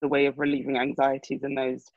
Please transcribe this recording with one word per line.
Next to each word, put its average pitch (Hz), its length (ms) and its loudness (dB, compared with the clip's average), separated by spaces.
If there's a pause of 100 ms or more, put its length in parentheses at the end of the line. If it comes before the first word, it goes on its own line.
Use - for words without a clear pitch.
a 147 60 0
way 143 180 4
of 139 120 -2
relieving 143 380 0
anxieties 135 680 0
in 139 100 -4
those 131 300 -2 (120)